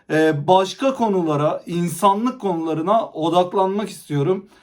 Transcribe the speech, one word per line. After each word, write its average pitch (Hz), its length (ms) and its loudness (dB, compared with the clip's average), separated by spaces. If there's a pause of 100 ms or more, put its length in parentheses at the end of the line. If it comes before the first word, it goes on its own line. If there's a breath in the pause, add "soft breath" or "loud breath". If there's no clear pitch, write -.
(100)
e, 156 360 2
başka 190 480 2
konulara, 170 720 0
insanlık 196 760 0
konularına 165 680 -2
odaklanmak 180 840 0
istiyorum. 156 580 -2 (160 soft breath)